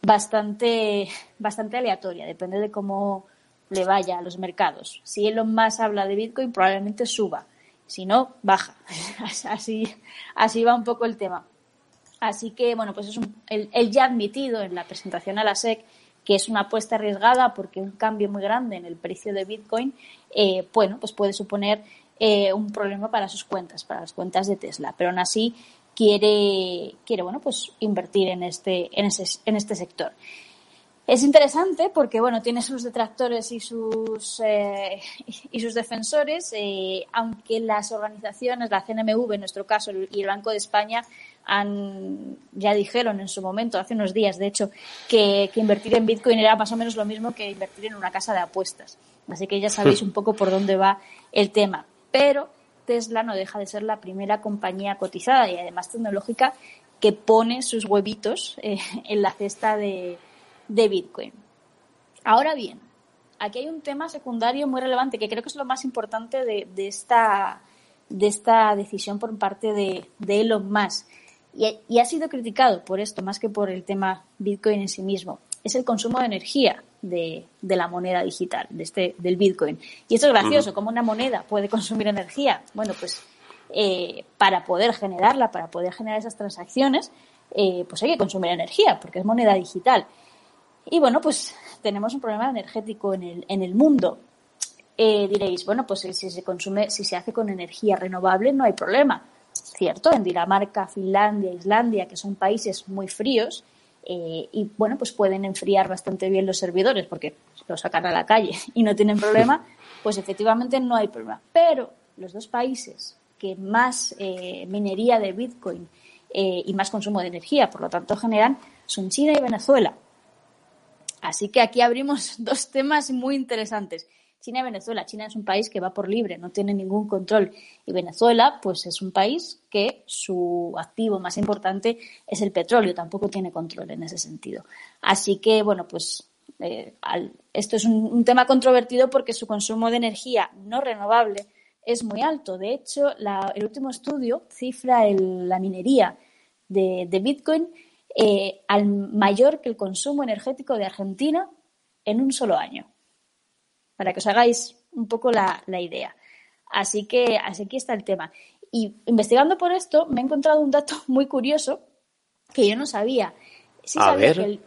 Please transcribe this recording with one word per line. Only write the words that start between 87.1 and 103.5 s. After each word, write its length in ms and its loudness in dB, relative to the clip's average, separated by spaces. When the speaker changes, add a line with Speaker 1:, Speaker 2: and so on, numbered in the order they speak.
Speaker 1:
eh, 340 2
pues 140 -8
hay 100 2
que 60 0
consumir 340 0
energía, 500 0
porque 180 -12
es 60 -4
moneda 280 4
digital. 540 0
Y 140 2
bueno, 200 4
pues 340 -4
tenemos 320 -4
un 80 -8
problema 280 -4
energético 640 -6
en 100 -6
el, 260 -12
en 120 -2
el 140 -4
mundo. 440 4
Eh, 300 4
diréis, 380 -2
bueno, 200 -2
pues 140 -4
si 140 -10
se 300 -8
consume, 460 -2
si 140 -6
se 140 -4
hace 160 -8
con 160 -2
energía 480 0
renovable 560 2
no 100 2
hay 80 6
problema. 540 2
Cierto, 600 0
en 100 4
Dinamarca, 640 0
Finlandia, 640 0
Islandia, 560 0
que 80 -18
son 200 -8
países 520 -2
muy 200 -8
fríos, 560 -2